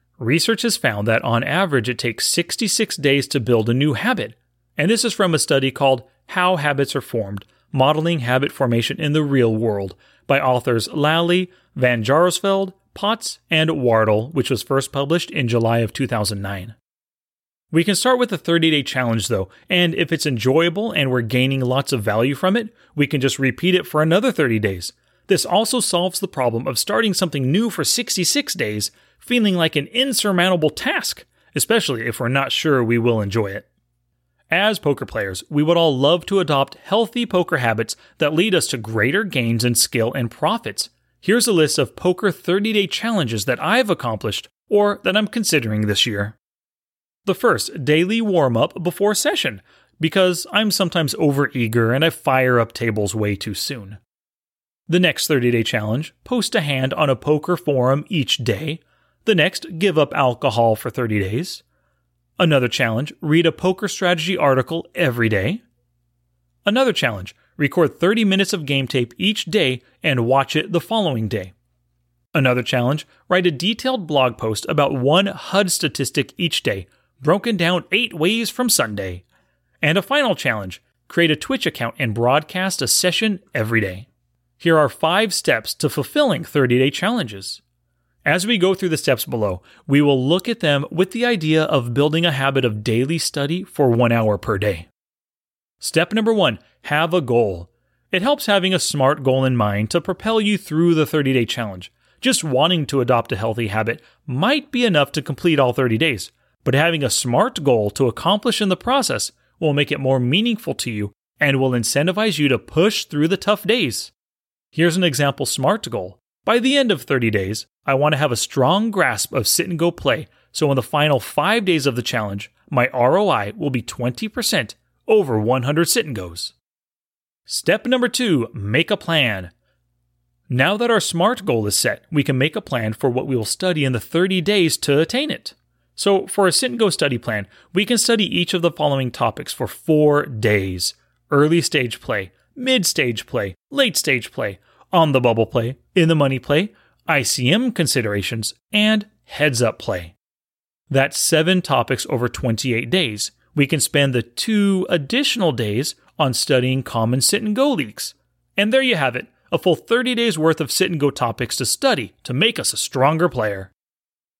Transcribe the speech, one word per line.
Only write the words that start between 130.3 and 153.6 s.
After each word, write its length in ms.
Now 300
that 140
our 80
smart 460
goal 200
is 120
set, 340
we 120
can 140
make 180
a 60
plan 320
for 160
what 180
we 80
will 100
study 380
in 100
the 60
thirty 400
days 380
to 220
attain 320
it. 240
So 320
for 200
a 40
sit 200
and 80
go 100
study 280
plan, 300
we 120
can 120
study 280
each 280
of 80
the 100
following 400
topics 400
for 160
four 580
days. 680
Early 300
stage 400
play, 300
mid 300
stage 400
play, 300
late 260
stage 340
play, 280
on 200
the 100
bubble 240
play, 320
in 160
the 60
money 240
play, 340
I 140
C 300
M 200
considerations, 840
and 340
heads 360
up 160
play. 380
That's 280
seven 440
topics 480
over 180
twenty-eight 640
days. 420
We 140